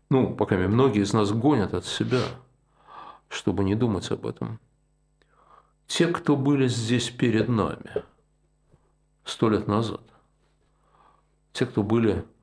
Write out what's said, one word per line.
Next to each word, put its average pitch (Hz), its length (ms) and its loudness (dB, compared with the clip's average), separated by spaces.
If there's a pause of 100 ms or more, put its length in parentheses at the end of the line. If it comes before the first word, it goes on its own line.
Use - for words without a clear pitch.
(100)
ну, 131 240 2
по 104 120 -2
крайней 92 180 2
мере, 98 100 2
многие 117 280 4
из 101 100 -2
нас 104 200 2
гонят 113 420 2
от 90 100 -4
себя, 117 380 -2 (1040)
чтобы 98 360 -2
не 98 100 0
думать 110 360 -2
об - 160 -6
этом. 110 320 -8 (1300)
Те, - 200 2
кто 156 300 0
были 135 320 2
здесь 117 420 -2
перед 110 380 0
нами - 560 -2 (1200)
сто - 240 0
лет 104 200 0
назад, 107 320 -2 (1500)
те, 127 140 0
кто 117 160 -2
были 104 420 2 (180)